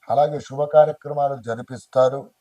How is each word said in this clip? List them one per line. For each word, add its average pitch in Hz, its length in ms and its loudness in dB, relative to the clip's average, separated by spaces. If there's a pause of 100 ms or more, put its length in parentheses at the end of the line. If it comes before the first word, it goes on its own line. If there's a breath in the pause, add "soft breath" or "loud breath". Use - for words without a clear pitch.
(100)
అలాగే 147 300 0
శుభ 139 240 -8
కార్యక్రమాలు 147 760 0
జరిపిస్తారు 127 880 -2 (100)